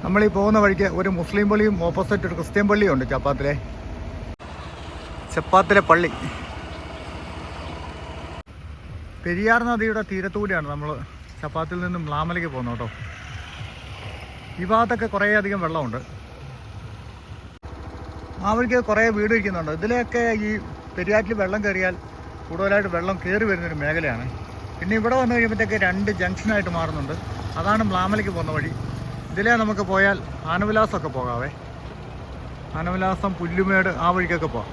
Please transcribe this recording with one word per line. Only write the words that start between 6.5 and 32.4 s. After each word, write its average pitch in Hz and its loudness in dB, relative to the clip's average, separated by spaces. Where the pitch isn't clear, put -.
പെരിയാർ 214 4
നദിയുടെ 220 2
തീരത്തുകൂടിയാണ് 190 -2
നമ്മൾ 147 -4
ചപ്പാത്തിൽ 160 -4
നിന്നും 175 -4
മ്ലാമലയ്ക്ക് 165 -2
പോകുന്നത് 120 -4
കേട്ടോ. 117 -4
ഈ 180 -2
ഭാഗത്തൊക്കെ 226 4
കുറേയധികം 202 2
വെള്ളമുണ്ട്. 139 -2
ആ 208 4
വഴിക്ക് 247 4
കുറേ 220 6
വീട് 214 4
ഇരിക്കുന്നുണ്ട്. 180 0
ഇതിലെയൊക്കെ 233 0
ഈ 214 0
പെരിയാറ്റിൽ 208 2
വെള്ളം 196 0
കയറിയാൽ 185 0
കൂടുതലായിട്ട് 196 2
വെള്ളം 185 0
കയറി 208 2
വരുന്നൊരു 165 -2
മേഖലയാണ്. 147 0
പിന്നെ 190 0
ഇവിടെ 240 4
വന്നു 240 4
കഴിയുമ്പോഴത്തേക്ക് 220 2
രണ്ട് 202 0
ജംഗ്ഷനായിട്ട് 190 0
മാറുന്നുണ്ട്. 156 -2
അതാണ് 214 4
മ്ലാമലയ്ക്ക് 190 2
പോകുന്ന 156 -2
വഴി. 139 -2
ഇതിലേ 214 4
നമുക്ക് 208 2
പോയാൽ 196 6
ആനവിലാസമൊക്കെ 202 2
പോകാവേ. 123 -2